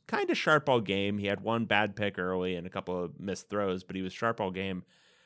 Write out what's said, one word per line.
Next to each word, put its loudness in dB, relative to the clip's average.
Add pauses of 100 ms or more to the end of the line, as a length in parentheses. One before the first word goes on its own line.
kinda 0
sharp 4
all 6
game. 0
He -2
had 0
one 0
bad 4
pick -2
early 0
and -6
a -10
couple -4
of -8
missed -6
throws, -2
but -8
he -4
was -6
sharp -2
all 0
game, -6 (420)